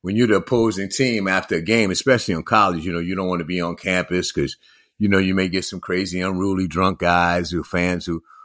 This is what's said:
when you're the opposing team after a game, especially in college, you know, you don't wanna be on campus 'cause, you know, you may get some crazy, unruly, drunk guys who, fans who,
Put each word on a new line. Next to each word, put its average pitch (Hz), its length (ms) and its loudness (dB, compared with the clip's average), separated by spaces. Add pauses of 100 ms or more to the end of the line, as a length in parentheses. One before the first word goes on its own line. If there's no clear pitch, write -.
when 95 160 -2
you're 120 100 4
the 104 100 4
opposing 98 520 0
team 113 400 0
after 95 280 0
a 82 60 -2
game, 104 280 2
especially 113 440 0
in 80 80 -4
college, 95 420 2
you 90 80 -4
know, 85 60 -2
you 87 160 -4
don't 92 140 -4
wanna 87 160 -2
be 87 160 -4
on 85 160 -4
campus 90 560 -2
'cause, 71 240 -2 (420)
you 104 100 0
know, 98 100 6
you 95 160 2
may 95 140 2
get 90 160 -4
some 92 160 -8
crazy, 90 400 -4
unruly, 95 480 -2
drunk 90 320 0
guys 87 500 2
who, 85 120 -4
fans 90 440 -2
who, 82 160 -4 (220)